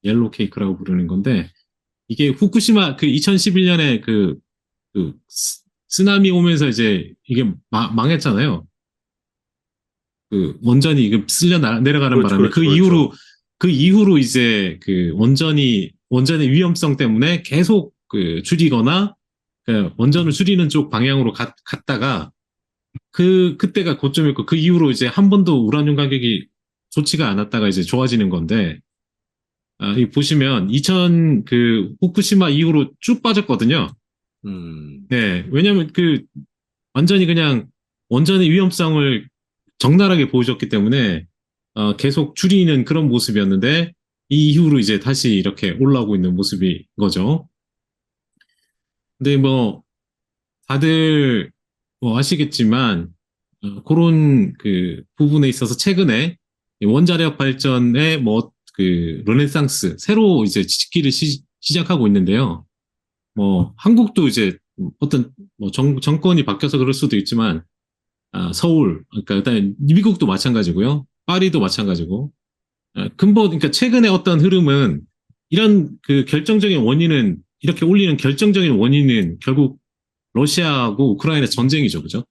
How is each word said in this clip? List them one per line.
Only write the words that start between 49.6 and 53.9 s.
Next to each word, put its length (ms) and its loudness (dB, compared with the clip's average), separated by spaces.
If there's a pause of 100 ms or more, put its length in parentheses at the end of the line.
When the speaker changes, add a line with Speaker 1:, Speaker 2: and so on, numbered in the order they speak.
Speaker 1:
다들 840 0 (500)
뭐 180 -2
아시겠지만, 880 -2 (520)
어, 220 -14
그런 760 2